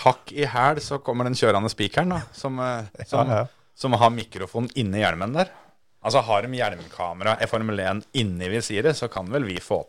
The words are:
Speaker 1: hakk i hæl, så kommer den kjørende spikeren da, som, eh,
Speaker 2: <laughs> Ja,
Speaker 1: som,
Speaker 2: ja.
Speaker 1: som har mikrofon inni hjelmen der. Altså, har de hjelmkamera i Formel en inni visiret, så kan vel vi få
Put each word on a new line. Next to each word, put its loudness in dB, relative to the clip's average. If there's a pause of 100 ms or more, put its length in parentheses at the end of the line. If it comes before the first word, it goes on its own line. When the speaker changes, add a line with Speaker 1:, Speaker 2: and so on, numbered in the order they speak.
Speaker 1:
hakk 4
i 0
hæl, 2
så -6
kommer -2
den 0
kjørende 4
spikeren 0
da, -2 (100)
som, -8
eh, -4
Speaker 2:
<laughs> -20
Ja, -10
Speaker 1:
som, 2
Speaker 2:
ja. 2 (300)
Speaker 1:
som -2
har 8
mikrofon -6
inni 0
hjelmen 0
der. 0 (540)
Altså, 4
har 2
de -8
hjelmkamera -4
i 0
Formel -2
en -2
inni -2
visiret, 0
så -6
kan -8
vel -2
vi -6
få -4